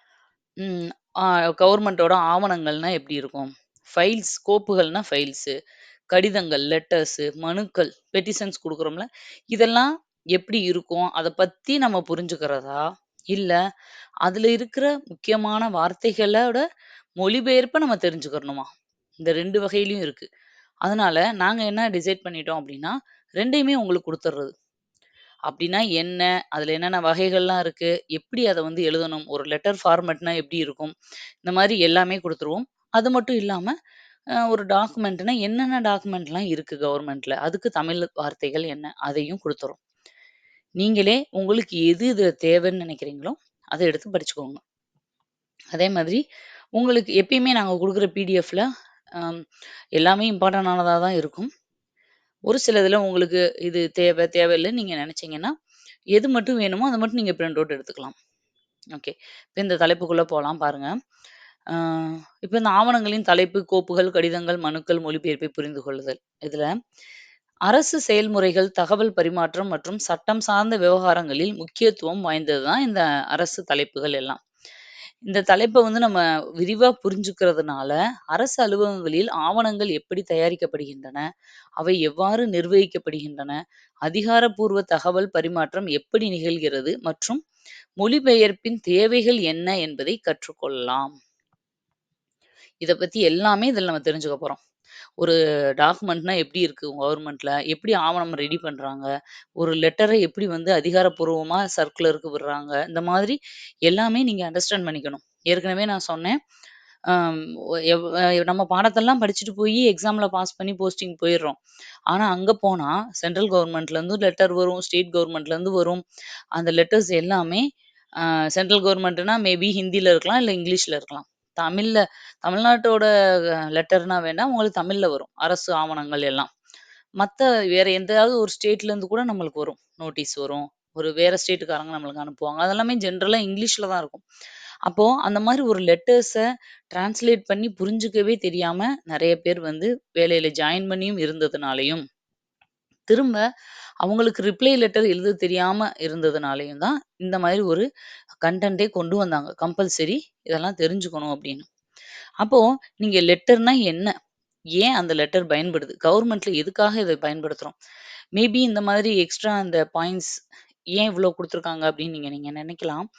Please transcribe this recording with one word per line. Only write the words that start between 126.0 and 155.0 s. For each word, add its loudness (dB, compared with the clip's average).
எல்லாம். -2
மத்த -4
வேற 4
எந்தாவது 4
ஒரு 0
ஸ்டேட்ல -2
இருந்து -6
கூட -2
நம்மளுக்கு -4
வரும். -8
நோட்டீஸ் -8
வரும். -6
ஒரு -2
வேற 6
ஸ்டேட்டுக்காரங்க -4
நம்மளுக்கு -10
அனுப்புவாங்க. -8
அதெல்லாமே 0
ஜெனரலா 0
இங்கிலீஷ்ல -4
தான் -2
இருக்கும். -14
அப்போ 2
அந்த -2
மாரி 2
ஒரு 2
லெட்டர்ஸ 4
டிரான்ஸ்லேட் 0
பண்ணி -2
புரிஞ்சுக்கவே 0
தெரியாம -2
நெறைய 2
பேர் 0
வந்து -4
வேலையில 2
ஜாயின் 0
பண்ணியும் -4
இருந்ததுனாலயும், -2
திரும்ப 4
அவங்களுக்கு 0
ரிப்ளை 2
லெட்டர் 2
எழுத 2
தெரியாம 0
இருந்ததுனாலயும் -4
தான் 0
இந்த -4
மாரி 2
ஒரு 0
கன்டென்ட்டே 0
கொண்டு -2
வந்தாங்க. -2
கம்பல்சரி -2
இதெல்லாம் -4
தெரிஞ்சுக்கணும் -4
அப்படின்னு. -10
அப்போ 6
நீங்க 2
லெட்டர்னா 6
என்ன? -2
ஏன் 2
அந்த 0